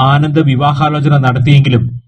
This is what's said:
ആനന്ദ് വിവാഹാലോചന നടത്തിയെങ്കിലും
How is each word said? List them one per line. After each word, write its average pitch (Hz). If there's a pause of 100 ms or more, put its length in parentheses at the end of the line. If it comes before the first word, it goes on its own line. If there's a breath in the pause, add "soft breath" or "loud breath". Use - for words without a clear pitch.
ആനന്ദ് 143
വിവാഹാലോചന 143
നടത്തിയെങ്കിലും 131 (240)